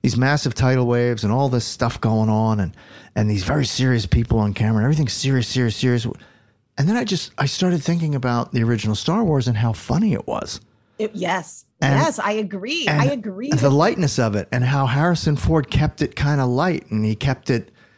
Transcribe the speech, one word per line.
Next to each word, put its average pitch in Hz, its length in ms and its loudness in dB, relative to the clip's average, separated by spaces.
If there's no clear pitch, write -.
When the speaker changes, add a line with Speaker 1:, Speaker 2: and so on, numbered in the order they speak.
Speaker 1:
these 113 140 0
massive 135 380 0
tidal 127 320 2
waves 120 380 0
and 104 80 2
all 135 160 2
this 123 160 0
stuff - 360 -4
going 110 280 2
on 110 320 2
and, 90 160 -4
and 107 120 2
these 104 140 0
very 143 240 0
serious 123 400 0
people 117 320 2
on 104 160 0
camera, 110 220 2
and 107 80 2
everything's 147 280 0
serious, 131 360 0
serious, 120 280 0
serious. 120 300 0
And 143 100 2
then 220 80 2
I 233 80 -2
just, 202 320 -6
I 139 100 -2
started 175 360 0
thinking 165 320 -2
about 120 380 -2
the 117 100 0
original 110 320 0
Star 202 300 0
Wars 139 240 2
and 113 80 0
how 113 160 2
funny 180 400 0
it - 160 -4
was. - 320 -6
Speaker 2:
It, 214 160 -4
yes. 180 500 -6
Speaker 1:
And 139 160 4
Speaker 2:
Yes, 214 200 0
I 208 140 -2
agree. 214 540 -6
Speaker 1:
and 147 140 0
Speaker 2:
I 139 60 2
agree 214 420 -4
Speaker 1:
the 302 80 0
Speaker 2:
with 135 160 4
Speaker 1:
lightness 156 460 2
of 110 180 0
it - 160 -4
and 123 100 0
how 139 220 2
Harrison 151 520 0
Ford 156 340 0
kept 151 320 0
it - 120 -4
kinda 143 300 0
light 147 460 0
and 107 160 0
he 110 80 0
kept - 340 -4
it, 117 220 -2